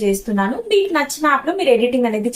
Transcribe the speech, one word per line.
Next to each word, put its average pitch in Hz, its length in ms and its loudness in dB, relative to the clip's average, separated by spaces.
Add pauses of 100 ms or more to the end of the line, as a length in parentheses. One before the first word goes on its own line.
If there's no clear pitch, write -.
చేస్తున్నాను. 196 520 0 (140)
మీకు 392 280 2
నచ్చిన 294 340 -4
యాప్ 269 160 0
లో 339 120 -2
మీరు 311 180 2
ఎడిటింగ్ 240 320 0
అనేది 214 260 -2